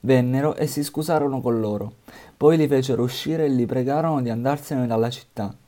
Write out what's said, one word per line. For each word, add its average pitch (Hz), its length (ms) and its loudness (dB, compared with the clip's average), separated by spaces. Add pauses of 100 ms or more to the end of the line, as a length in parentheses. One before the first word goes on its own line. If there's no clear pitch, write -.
Vennero 131 540 2
e 151 120 -2
si 147 160 -4
scusarono 143 580 -2
con 120 180 0
loro. 104 340 -4 (440)
Poi 156 180 6
li 151 120 4
fecero 131 360 2
uscire 151 420 -2
e 143 40 0
li 123 160 2
pregarono 139 560 0
di 120 80 -2
andarsene 131 580 -2
dalla 117 220 0
città. 104 440 -10 (140)